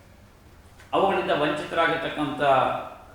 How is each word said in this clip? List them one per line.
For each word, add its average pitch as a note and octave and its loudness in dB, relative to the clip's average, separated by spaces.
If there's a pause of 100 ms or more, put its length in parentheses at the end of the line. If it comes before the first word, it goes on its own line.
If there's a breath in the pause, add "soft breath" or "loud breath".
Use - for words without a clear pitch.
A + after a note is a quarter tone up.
(920)
ಅವುಗಳಿಂದ F3+ 2
ವಂಚಿತರಾಗಿರ್ತಕ್ಕಂಥ D3+ -2 (720)